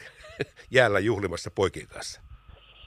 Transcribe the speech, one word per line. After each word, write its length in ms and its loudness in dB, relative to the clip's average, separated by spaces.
<laughs> 320 -12
jäällä 280 6
juhlimassa 560 -2
poikien 320 0
kanssa? 340 -14